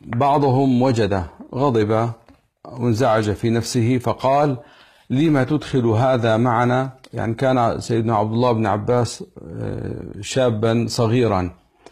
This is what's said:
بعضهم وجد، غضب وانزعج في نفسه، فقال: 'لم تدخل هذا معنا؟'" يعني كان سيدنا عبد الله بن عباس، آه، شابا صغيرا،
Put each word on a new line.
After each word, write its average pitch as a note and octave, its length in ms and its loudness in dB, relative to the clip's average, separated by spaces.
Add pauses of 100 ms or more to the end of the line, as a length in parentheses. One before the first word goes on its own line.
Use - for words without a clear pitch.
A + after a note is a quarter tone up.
بعضهم C3+ 800 2
وجد، A2 420 2 (320)
غضب A2+ 540 0 (560)
وانزعج A2+ 680 0
في G#2+ 180 -2
نفسه، A#2 480 0
فقال: C3 600 0 (520)
'لم C#3+ 340 2
تدخل C3 420 -2
هذا A#2 520 2
معنا؟'" B2 520 0 (240)
يعني A2+ 200 -4
كان A#2+ 460 0
سيدنا A#2 360 0
عبد G#2+ 180 0
الله B2 180 2
بن A2+ 140 0
عباس، A2 580 -2 (280)
آه، - 720 -10
شابا A2+ 680 0
صغيرا، A2 600 0 (400)